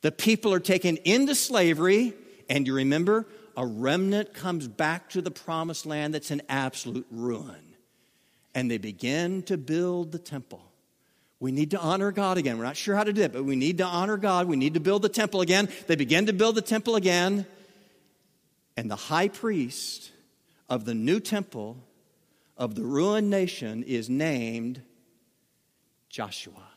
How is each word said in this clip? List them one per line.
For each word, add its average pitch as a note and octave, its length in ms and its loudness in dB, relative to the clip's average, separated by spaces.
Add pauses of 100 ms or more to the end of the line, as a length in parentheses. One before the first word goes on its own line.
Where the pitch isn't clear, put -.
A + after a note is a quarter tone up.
The D3+ 100 2
people A3 400 2
are F3+ 80 2
taken F3+ 380 2
into C4+ 360 4
slavery, G3 800 2 (340)
and C3+ 180 2
you C3 80 0
remember, E3 520 2 (300)
a B2 100 -4
remnant F3 680 0
comes D#3+ 340 -6
back D#3 420 -4
to F#3 120 -4
the F3+ 100 -6
promised E3 540 -6
land D3+ 280 -4
that's D3 160 -6
in D3 180 -4
absolute C3 640 -4
ruin. A#2 640 -8 (800)
And B2+ 160 0
they A#2 80 -2
begin C#3+ 680 -4
to F#3 120 -2
build E3 560 -2
the E3 60 -8
temple. C3+ 440 -12 (760)
We C3 100 -2
need D3 220 0
to G3 80 -2
honor F#3+ 320 0
God F#3 260 0
again. C3+ 180 0
We're A2+ 80 -4
not C#3 120 -6
sure - 180 -2
how G3+ 80 2
to G#3 100 0
do G#3 100 2
it, D3 100 2
but C3 120 -4
we C#3 120 0
need D#3 220 2
to F#3 60 2
honor F3+ 320 2
God. F#3+ 300 2
We E3 100 2
need C#3 180 2
to E3 60 2
build G3 220 2
the G#3 60 4
temple G#3 320 0
again. F#3 280 4 (200)
They E3 80 4
begin D#3 300 4
to G#3+ 60 2
build A3 220 4
the A3 80 0
temple A3 320 0
again. F#3+ 520 2 (1300)
And A#2 120 -6
the G#2 80 -6
high E3 320 0
priest G3 840 -6 (560)
of B2 160 -2
the A#2 100 -4
new B2+ 240 2
temple B2+ 600 -6 (800)
of A2+ 180 -4
the A2 100 -4
ruined G3+ 460 2
nation F3+ 520 -2
is A#2 260 -4
named B2+ 720 -2 (1300)
Joshua. - 520 -12 (140)